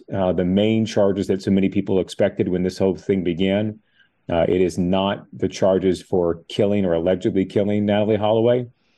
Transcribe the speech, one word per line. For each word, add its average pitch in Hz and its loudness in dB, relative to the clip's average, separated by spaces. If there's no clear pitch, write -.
uh, 92 0
the 90 0
main 107 2
charges 101 0
that 98 0
so 104 0
many 95 2
people 95 0
expected 87 -2
when 90 -2
this 90 -4
whole 95 2
thing 95 -2
began. 98 -2
Uh, 85 2
it 92 2
is 87 0
not 95 -2
the 95 -4
charges 92 0
for 85 -2
killing 101 0
or 87 2
allegedly 92 0
killing 104 -2
Natalee 104 0
Holloway, 113 2